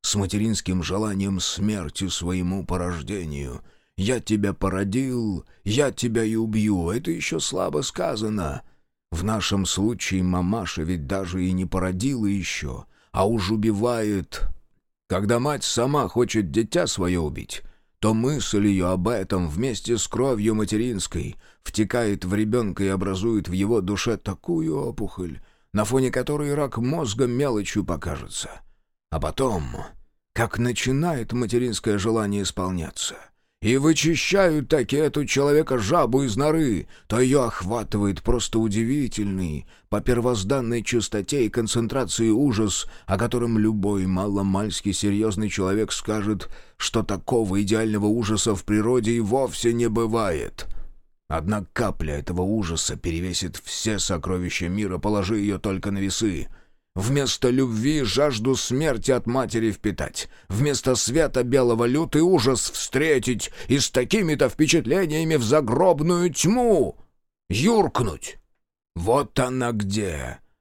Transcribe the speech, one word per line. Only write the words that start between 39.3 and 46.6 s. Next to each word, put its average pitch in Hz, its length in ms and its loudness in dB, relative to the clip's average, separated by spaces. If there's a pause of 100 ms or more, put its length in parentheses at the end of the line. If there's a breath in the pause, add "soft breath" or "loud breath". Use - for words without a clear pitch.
по 104 100 0
первозданной 117 840 0
чистоте 113 600 0
и 104 40 0
концентрации 117 800 0
ужас, 110 580 2 (200 loud breath)
о 95 100 0
котором 117 400 0
любой 104 480 2
маломальски 98 840 0
серьёзный 104 580 0
человек 98 420 0
скажет, 107 580 -2 (260 loud breath)